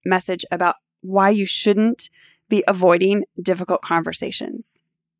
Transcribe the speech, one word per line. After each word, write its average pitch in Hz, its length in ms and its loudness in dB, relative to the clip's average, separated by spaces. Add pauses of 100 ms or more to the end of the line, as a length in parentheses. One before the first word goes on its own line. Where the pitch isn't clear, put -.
message 185 440 -2
about 175 260 0 (260)
why 190 280 2
you 208 160 2
shouldn't 214 640 0 (380)
be 208 200 2
avoiding 185 580 4 (160)
difficult 180 400 -2
conversations, - 1000 -6 (400)